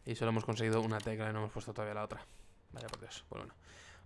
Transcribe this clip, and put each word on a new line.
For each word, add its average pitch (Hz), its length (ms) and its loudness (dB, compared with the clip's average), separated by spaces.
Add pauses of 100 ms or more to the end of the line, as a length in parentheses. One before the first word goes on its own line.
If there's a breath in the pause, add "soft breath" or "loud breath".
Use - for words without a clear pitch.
Y 113 100 -2
solo 113 160 4
hemos 110 140 4
conseguido 113 360 6
una 110 180 2
tecla 110 300 0
y 107 40 0
no 107 60 0
hemos 107 120 0
puesto 110 220 -6
todavía 107 200 -2
la 104 100 -2
otra. 104 220 -6 (460 loud breath)
Vaya - 160 -8
por - 120 -8
Dios. - 300 -12
Pues - 120 -8
bueno. - 120 -12 (520 loud breath)